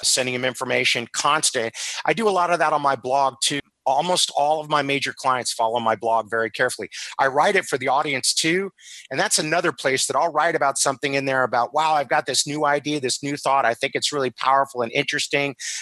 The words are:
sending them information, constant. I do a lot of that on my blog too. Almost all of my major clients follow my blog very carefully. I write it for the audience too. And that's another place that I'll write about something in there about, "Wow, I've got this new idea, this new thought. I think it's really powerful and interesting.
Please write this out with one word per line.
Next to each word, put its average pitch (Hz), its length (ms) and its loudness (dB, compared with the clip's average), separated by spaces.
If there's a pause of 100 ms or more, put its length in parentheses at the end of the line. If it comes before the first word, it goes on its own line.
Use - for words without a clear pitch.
sending 127 320 0
them 127 100 -4
information, 123 680 0
constant. 143 600 0 (320)
I 160 80 2
do 214 160 2
a - 20 4
lot 175 200 2
of 175 80 2
that 156 140 2
on 151 100 0
my 139 140 2
blog 131 440 0
too. 143 200 -2 (260)
Almost 165 500 0
all 151 240 2
of 151 80 -10
my 147 140 2
major 139 300 -2
clients 127 400 -2
follow 117 260 0
my 113 160 2
blog 113 340 0
very 113 220 -2
carefully. 120 400 -2 (300)
I 139 80 4
write 151 260 2
it 185 100 2
for 147 140 -4
the 123 80 -4
audience 135 480 0
too. 185 380 0 (360)
And 135 120 -4
that's 208 180 0
another 165 320 0
place 131 360 -2
that 131 100 -2
I'll 160 160 2
write 160 240 0
about 139 200 2
something 139 380 -2
in 139 120 0
there 131 180 2
about, 120 280 0
"Wow, 156 220 2
I've 143 140 0
got 151 180 0
this 135 220 0
new 147 180 -2
idea, 147 320 0
this 127 240 -4
new 143 140 -4
thought. 139 280 2
I 117 100 4
think - 200 -4
it's - 180 -2
really 135 180 -2
powerful 131 520 0
and 113 80 -2
interesting. 143 640 -2 (280)